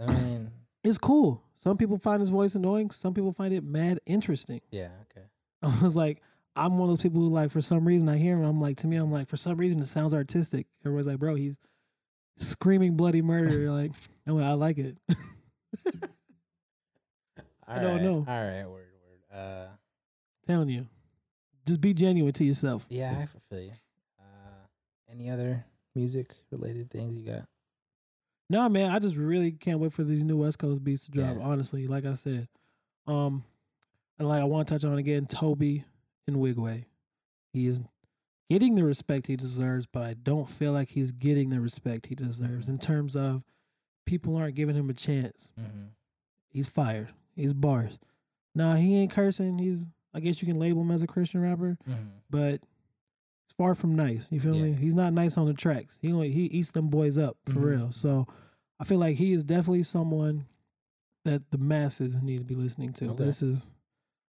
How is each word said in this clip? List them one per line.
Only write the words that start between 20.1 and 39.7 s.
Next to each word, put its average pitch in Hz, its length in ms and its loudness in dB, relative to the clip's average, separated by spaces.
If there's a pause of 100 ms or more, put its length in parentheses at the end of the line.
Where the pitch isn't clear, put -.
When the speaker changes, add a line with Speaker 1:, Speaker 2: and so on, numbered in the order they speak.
Speaker 2:
Telling 165 220 2
you, 123 180 -6 (800)
just 160 160 0
be 202 120 4
genuine 170 400 4
to 165 120 0
yourself. 135 440 0
Speaker 1:
yeah, 131 360 -6
I - 20 -10 (260)
feel 92 80 -10
you. 98 120 -16 (460)
Uh, 98 460 -20 (460)
any 120 180 -10
other 123 360 -4 (300)
music 127 360 -2 (200)
related 120 380 -10
things 117 280 -8
you 113 120 -12
got? 110 140 -10 (1080)
Speaker 2:
Nah, 226 200 2
man, 190 220 2
I 208 80 0
just 190 180 0
really 165 340 0
can't 160 280 -2
wait 156 120 0
for 156 140 -2
these 151 180 2
new 156 140 2
West 151 220 0
Coast 143 220 -2
beats 139 240 -2
to 147 60 -18
drop. 131 260 0
Speaker 1:
Yeah. 107 60 -6
Speaker 2:
Honestly, 139 420 -4
like 139 200 -4
I 139 80 -4
said, 127 340 -6 (580)
um, 143 380 -2 (760)
and, 147 120 -2
like, 151 120 2
I 143 40 2
wanna 151 180 2
touch 151 220 -2
on 143 120 0
again, 143 280 0
Toby 147 580 0 (440)
and 143 100 0
Wigway. 120 480 -2 (640)
He 127 160 0
is 123 140 0 (680)
getting 214 260 6
the 175 100 6
respect 139 420 0
he 135 80 -2
deserves, 127 500 -4